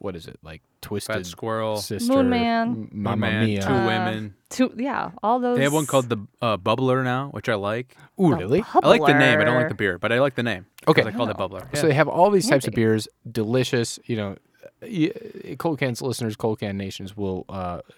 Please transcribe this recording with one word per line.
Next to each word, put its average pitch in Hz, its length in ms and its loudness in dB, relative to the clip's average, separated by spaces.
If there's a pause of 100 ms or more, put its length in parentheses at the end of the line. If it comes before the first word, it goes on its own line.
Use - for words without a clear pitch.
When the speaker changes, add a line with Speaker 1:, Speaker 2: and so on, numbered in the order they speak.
Speaker 1:
what 95 160 -8
is 80 100 -14
it, - 160 -20
like, 78 200 -20 (180)
Twisted 107 360 -6
Speaker 2:
Fat 92 100 -6
Squirrel. 110 500 -4
Speaker 1:
Sister, 110 380 -4
Speaker 3:
Moon 262 160 4
Man. 233 380 0
Speaker 1:
M-, 226 240 -6
Mamma 104 340 -2
Speaker 2:
Moon 110 100 0
Man, 110 100 2
Speaker 1:
Mia. 104 160 0
Speaker 2:
Two 98 100 0
Speaker 3:
Uh, 117 140 2
Speaker 2:
Women. 110 480 -2 (140)
Speaker 3:
two, - 280 -2
yeah, 240 340 -4 (120)
all 233 160 2
those. 247 180 0
Speaker 2:
They 180 80 2
have 143 80 2
one 151 140 0
called 127 220 0
the, 117 100 -2 (240)
uh, 113 140 0
Bubbler 127 480 0
now, 127 260 -2
which - 180 -8
I 117 60 2
like. 107 420 -6 (240)
Speaker 1:
Ooh, 180 100 6
Speaker 3:
The 117 80 4
Speaker 1:
really? 123 260 0 (100)
Speaker 2:
I 359 140 6
like 151 180 6
the - 80 8
name. - 260 4
I - 40 2
don't - 120 2
like - 100 2
Speaker 3:
Bubbler. - 20 -2
Speaker 2:
the - 60 -4
beer, 98 240 0
but 107 120 -2
I 117 100 2
like 139 140 0
the 120 80 -4
name. 104 240 -4 (220)
Speaker 1:
Okay. 156 140 6
Speaker 2:
'Cause 110 100 0
I 104 40 -6
called 117 140 -2
it 101 80 -4
Speaker 3:
Oh. 95 100 -4
Speaker 2:
Bubbler. 92 140 -12 (140)
Speaker 1:
So 147 60 2
Speaker 2:
Yeah. 165 60 4
Speaker 1:
they 143 60 4
have 147 140 4
all 180 220 4
these 202 180 2
types 143 180 4
of 123 60 -4
Speaker 3:
Maybe. 117 100 2
Speaker 1:
beers, 110 240 4 (240)
delicious, 117 760 0
you 117 100 -2
know, 101 200 -6 (460)
y-, 190 300 -2 (460)
Cold 156 200 -4
Cans 127 240 -2
listeners, 117 340 -4
Cold 110 240 -2
Can 101 160 -6
Nations 98 400 -10
will, 95 320 -4
uh, 90 320 -8 (180)